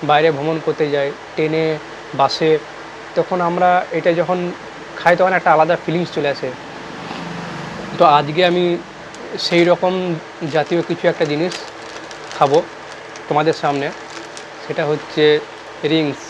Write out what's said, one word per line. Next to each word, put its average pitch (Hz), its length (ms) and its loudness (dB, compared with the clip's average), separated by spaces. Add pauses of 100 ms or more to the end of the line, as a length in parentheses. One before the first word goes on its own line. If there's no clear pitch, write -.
বাইরে 151 260 6
ভ্রমণ 156 360 -2
করতে 151 240 0
যাই, 143 200 0 (240)
ট্রেনে, 160 440 0 (360)
বাসে, 151 440 4 (560)
তখন 180 260 0
আমরা 180 520 4
এটা 170 200 2
যখন 175 380 0 (460)
খাই 170 200 4
তখন 185 160 4
একটা 175 200 4
আলাদা 160 320 6
ফিলিংস 170 300 0
চলে 143 140 0
আসে। 135 200 -4 (1500)
তো 175 60 8
আজকে 151 400 6
আমি 175 340 2 (600)
সেই 170 260 4
রকম 180 520 2 (360)
জাতীয় 160 300 2
কিছু 170 260 0
একটা 165 160 2
জিনিস 156 280 0 (840)
খাবো 147 240 6 (680)
তোমাদের 151 340 2
সামনে, 143 240 0 (800)
সেটা 160 200 -2
হচ্ছে 151 520 4 (460)
রিংস। 151 460 0